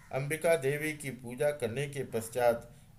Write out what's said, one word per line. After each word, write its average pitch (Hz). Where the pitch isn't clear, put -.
अंबिका 151
देवी 147
की 147
पूजा 127
करने 135
के 139
पश्चात 117